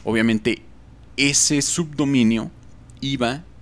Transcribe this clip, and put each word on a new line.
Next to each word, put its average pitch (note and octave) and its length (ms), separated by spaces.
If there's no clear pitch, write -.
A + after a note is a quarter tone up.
obviamente A2+ 600
ese C#3+ 460
subdominio C#3 880
iba C3+ 440